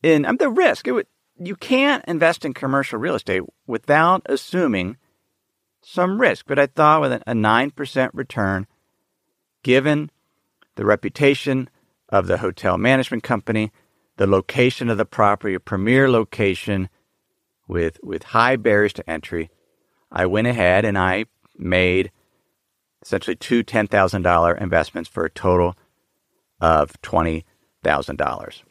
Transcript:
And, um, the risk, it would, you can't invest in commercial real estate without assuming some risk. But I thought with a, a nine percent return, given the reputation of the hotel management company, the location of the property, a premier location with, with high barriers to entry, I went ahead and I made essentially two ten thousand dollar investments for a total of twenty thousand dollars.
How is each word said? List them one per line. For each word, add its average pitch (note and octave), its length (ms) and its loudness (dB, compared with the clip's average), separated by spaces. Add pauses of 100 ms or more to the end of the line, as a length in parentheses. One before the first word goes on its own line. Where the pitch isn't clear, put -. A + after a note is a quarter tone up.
And, D#3 220 4
um, B3 120 0
the D4 120 2
risk, B3+ 380 2
it - 40 -2
would, A#3+ 160 -2 (300)
you F3+ 180 -10
can't C4+ 500 0
invest E3 400 0
in C#3 80 -6
commercial C3+ 460 -2
real C#3 160 -2
estate F#2 260 -2 (260)
without D#3 580 2
assuming B2+ 720 -2 (840)
some F#3 400 -2
risk. F#3 260 0
But C#3+ 120 -2
I C#3+ 80 4
thought D3+ 340 2
with C3+ 120 0
a, A#2 140 -6
a A#2 80 -2
nine A2+ 360 2
percent C3+ 420 -4
return, G2 540 -4 (960)
given D3 480 2 (640)
the G#2 100 -4
reputation C3 840 0 (400)
of F#2 180 2
the F#2 100 0
hotel F2+ 400 -2
management B2 460 0
company, A2 480 -4 (460)
the G2 100 0
location A#2+ 640 0
of A2 80 -2
the G#2+ 80 -2
property, G2+ 500 0
a F2+ 40 -6
premier B2 500 2
location G2+ 800 -2 (800)
with, E2+ 360 -4
with F2 200 -10
high A#2+ 320 0
barriers G#2 380 2
to - 160 -14
entry, E2 400 -8 (640)
I F2+ 160 -2
went G#2+ 200 0
ahead G#2 380 2
and G2+ 120 -2
I F#2 280 0 (320)
made F2+ 540 0 (880)
essentially - 340 -4
two A#2+ 280 -2
ten G#2+ 240 -2
thousand G2 340 0
dollar F2 340 4
investments E2+ 540 -4
for F2 160 -4
a D#2 40 -4
total F2+ 460 0 (840)
of D#2 400 2
twenty E2 440 -2 (380)
thousand C#2+ 340 -2
dollars. B1 540 -8